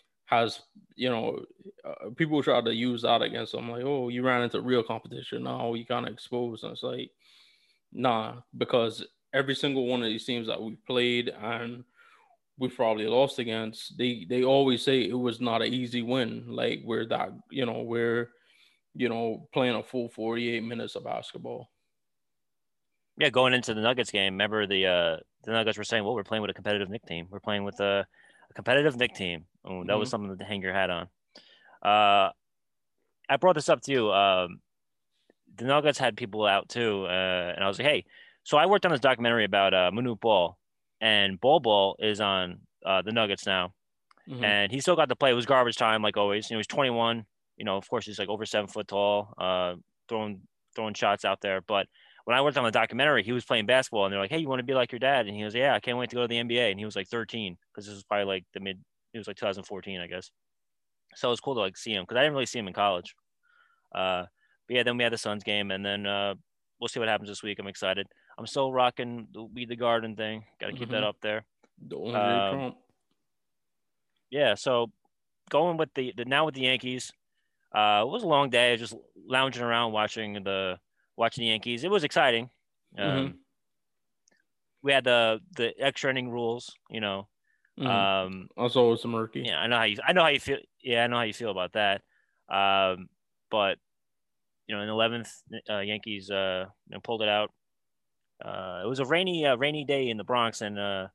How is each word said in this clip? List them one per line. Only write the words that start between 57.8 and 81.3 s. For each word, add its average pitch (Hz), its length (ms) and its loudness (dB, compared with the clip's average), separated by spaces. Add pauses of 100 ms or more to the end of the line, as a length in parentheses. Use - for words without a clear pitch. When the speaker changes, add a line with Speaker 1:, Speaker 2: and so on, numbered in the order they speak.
Speaker 2:
this 104 80 -14
was 98 100 -18
probably, 101 220 0
like, 95 280 -4
the 98 60 -12
mid, 98 220 -10 (300)
it 117 60 -12
was, 104 100 -12
like, 101 80 -12
two 113 100 -6
thousand 98 180 -4
fourteen, 95 360 -12
I 87 80 -10
guess. 90 240 -14 (840)
So 127 120 -2
it 120 40 2
was 113 80 -4
cool 139 140 -4
to, 113 60 0
like, 95 160 -2
see 113 180 -8
him, 90 120 -4
'cause 113 100 -6
I 127 60 4
didn't 151 120 2
really 131 120 -2
see - 120 -6
him 101 100 -6
in 90 60 -10
college. 98 400 0 (800)
Uh, 92 320 -2 (420)
but 123 80 -2
yeah, 120 80 4
then 120 120 0
we 120 80 2
had 113 80 2
the 113 60 -4
Suns 104 260 -6
game, 104 260 -2
and 95 160 -4
then, 101 200 -4
uh, 101 280 -2 (460)
we'll 120 80 -6
see 131 120 -6
what 110 80 0
happens 104 220 0
this 98 120 -12
week. 104 180 -8
I'm 98 80 -10
excited. 98 400 -4 (300)
I'm 113 80 -12
still 135 260 -2
rocking 120 600 -2
the 110 120 -16
We 120 220 -12
the 117 100 -10
Garden 113 400 0
thing. 110 300 -8 (120)
Gotta 104 160 -8
keep 123 160 -8
that 107 120 -2
Speaker 1:
Mm-hmm. - 20 2
Speaker 2:
up 104 160 -2
there. 107 260 -4 (420)
Speaker 1:
The - 100 -12
Andre 104 440 0
Speaker 2:
Um, 98 60 0
Speaker 1:
Trump. 127 300 -4 (1500)
Speaker 2:
yeah, 127 240 4
so 120 380 0 (580)
going 165 260 2
with 156 180 -2
the, 127 220 -4
the, 117 80 -6
now 143 220 2
with 143 80 -4
the 131 80 -6
Yankees, 127 500 -2 (600)
uh, 104 300 6
it 131 60 -2
was 233 120 -6
a 190 60 -2
long 143 220 4
day, 120 260 4
just 113 180 -8 (220)
lounging 127 460 -2
around 117 300 0
watching 107 520 -2
the, 95 340 -4 (380)
watching 117 260 0